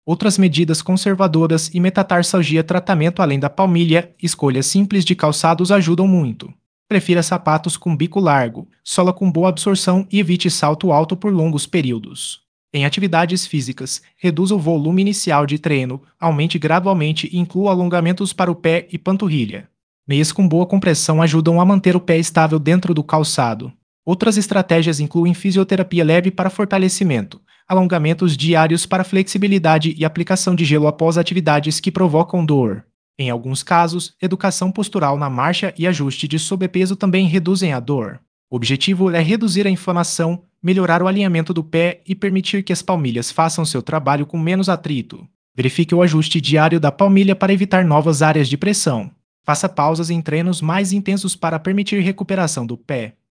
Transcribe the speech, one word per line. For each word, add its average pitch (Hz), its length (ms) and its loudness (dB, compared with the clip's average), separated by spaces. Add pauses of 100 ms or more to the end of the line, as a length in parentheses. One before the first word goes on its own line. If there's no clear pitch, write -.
Outras 180 320 0
medidas 160 440 2
conservadoras 165 920 0
e 175 80 0
metatarsalgia, 175 840 2
tratamento 175 580 0
além 139 180 0
da 139 100 -2
palmilha, 170 720 2
escolhas 135 440 -2
simples 196 380 0
de 180 120 0
calçados 165 540 0
ajudam 185 380 2
muito. 156 440 0 (360)
Prefira 175 360 2
sapatos 160 520 -2
com 170 200 -2
bico 165 260 -2
largo, 139 480 0 (140)
sola 180 280 0
com 180 180 0
boa 170 200 2
absorção 190 600 0
e 196 100 2
evite 175 300 0
salto 156 440 0
alto 156 220 2
por 202 180 -2
longos 160 320 0
períodos. - 760 -6 (340)
Em 139 100 0
atividades 175 600 0
físicas, 131 560 -6 (160)
reduza 185 380 0
o 196 40 0
volume 160 400 0
inicial 185 460 0
de 147 140 -4
treino, 135 420 -4 (180)
aumente 165 380 0
gradualmente 160 720 0
e 180 60 -4
inclua 185 340 -2
alongamentos 180 600 0
para 180 180 -2
o 165 40 -2
pé 165 360 0
e 170 60 -8
panturrilha. 156 720 -2 (380)
Meias 147 240 0
com 190 160 2
boa 170 180 4
compressão 175 560 2
ajudam 165 400 4
a 180 40 6
manter 190 300 4
o 180 60 2
pé 170 160 0
estável 160 400 2
dentro 170 360 2
do 151 100 0
calçado. 127 680 -2 (320)
Outras 196 340 0
estratégias 170 600 0
incluem 170 360 0
fisioterapia 185 680 0
leve 175 280 4
para 185 180 -2
fortalecimento, 185 920 -2 (280)
alongamentos 170 680 2
diários 160 520 2
para 185 160 0
flexibilidade 185 920 0
e 156 80 -4
aplicação 170 520 0
de 165 100 0
gelo 151 220 2
após 160 280 0
atividades 156 640 0
que 190 120 -4
provocam 175 520 0
dor. 127 400 0 (360)
Em 131 100 -4
alguns 120 320 -6
casos, 170 580 0
educação 185 520 -2
postural 185 440 -2
na 147 140 -4
marcha 156 480 -2
e 160 80 -2
ajuste 147 420 -2
de 156 120 -2
sobrepeso 185 560 -2
também 190 320 2
reduzem 180 440 0
a 131 80 -4
dor. 120 400 -4 (300)
O 127 60 -6
objetivo 139 560 0
é 170 100 2
reduzir 202 460 0
a - 20 2
inflamação, 175 720 -2 (200)
melhorar 175 400 2
o 185 60 2
alinhamento 190 460 0
do 165 100 -2
pé 165 440 -2
e 190 80 -4
permitir 190 480 -2
que 190 80 -6
as 175 100 -2
palmilhas 127 500 -2
façam 165 340 0
seu 135 160 -4
trabalho 143 440 -2
com 156 120 -8
menos 180 320 0
atrito. 151 580 -6 (280)
Verifique 131 380 0
o 175 80 4
ajuste 160 380 2
diário 156 400 2
da 147 120 2
palmilha 196 440 4
para 190 180 0
evitar 190 300 2
novas 151 380 2
áreas 151 260 2
de 135 100 -2
pressão. 147 540 -2 (340)
Faça 147 220 -2
pausas 160 420 -2
em 170 120 -2
treinos 160 400 -2
mais 185 320 -2
intensos 196 420 -2
para 160 240 -4
permitir 196 400 -2
recuperação 185 640 -4
do 120 120 -8
pé. 120 380 -10 (220)